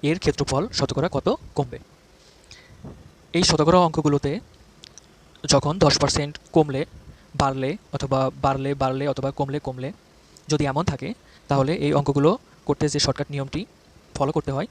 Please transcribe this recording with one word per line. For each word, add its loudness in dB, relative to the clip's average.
এর 0
ক্ষেত্রফল 0
শতকরা 0
কত 0
কমবে? -4
এই 4
শতকরা 6
অঙ্কগুলোতে 0
যখন 2
দশ 6
পার্সেন্ট 0
কমলে, 2
বাড়লে 0
অথবা 0
বাড়লে, 0
বাড়লে -2
অথবা -4
কমলে, -4
কমলে -8
যদি 0
এমন -2
থাকে, -6
তাহলে 4
এই 2
অঙ্কগুলো 2
করতে 0
যে 0
শর্টকাট -2
নিয়মটি -6
ফলো 0
করতে -2
হয় -4